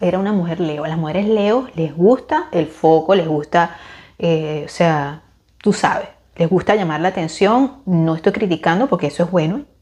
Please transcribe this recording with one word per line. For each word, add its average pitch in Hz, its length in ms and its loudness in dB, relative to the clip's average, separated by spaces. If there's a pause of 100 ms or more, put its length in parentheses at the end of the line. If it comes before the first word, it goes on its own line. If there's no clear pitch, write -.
era 180 180 0
una 196 140 -2
mujer 170 260 -2
Leo. 151 260 -4
A 156 40 -6
las 160 80 -6
mujeres 165 320 -2
Leo 220 460 2
les 156 200 -4
gusta 247 560 2
el 156 160 0
foco, 160 480 2
les 170 140 2
gusta, 165 480 0 (420)
eh, 156 460 -2
o - 60 -14
sea, 156 500 0 (400)
tú 208 140 2
sabes, - 340 -2 (280)
les 165 120 0
gusta 190 280 2
llamar 160 260 -2
la 180 60 2
atención. 202 760 0
No 165 300 2
estoy 175 180 0
criticando 180 540 0
porque 165 220 -2
eso - 140 -2
es 175 80 -4
bueno 185 360 -2 (160)